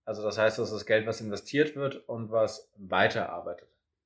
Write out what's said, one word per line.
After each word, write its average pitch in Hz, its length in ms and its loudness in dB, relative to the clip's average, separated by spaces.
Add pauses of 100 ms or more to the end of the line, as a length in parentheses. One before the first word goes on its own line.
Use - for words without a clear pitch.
Also 107 180 -6
das 104 140 0
heißt, 110 220 4
das 107 120 -2
ist 101 140 -6
Geld, 110 200 2
was 113 160 -4
investiert 113 540 -2
wird 139 340 -6
und 113 220 -8
was 110 460 0
weiterarbeitet. 92 920 0 (360)